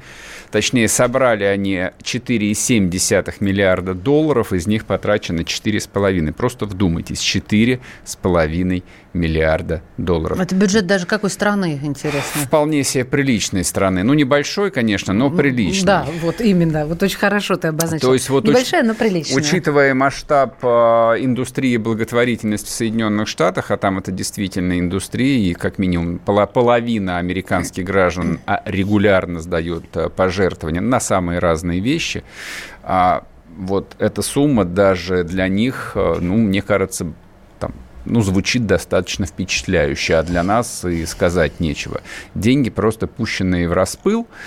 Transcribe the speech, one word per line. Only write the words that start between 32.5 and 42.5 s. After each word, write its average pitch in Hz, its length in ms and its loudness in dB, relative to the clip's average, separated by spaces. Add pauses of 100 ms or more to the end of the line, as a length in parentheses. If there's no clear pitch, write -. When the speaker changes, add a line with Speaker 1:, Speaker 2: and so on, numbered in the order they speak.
Speaker 1:
а, 90 420 2 (320)
вот 95 420 -4
эта 107 220 0
сумма 139 420 2
даже 90 600 2
для 92 260 -2
них, 110 460 -2
а, 87 260 0
ну, 87 160 0
мне 104 240 2
кажется, 95 460 -2 (520)
там, - 140 -6 (320)
ну, 117 160 2
звучит 98 440 0
достаточно 92 600 0
впечатляюще, 82 880 0
а 80 80 4
для 87 180 -2
нас 107 440 -2
и 85 200 -2
сказать 85 540 0
нечего. - 420 -4 (320)
Деньги 113 380 2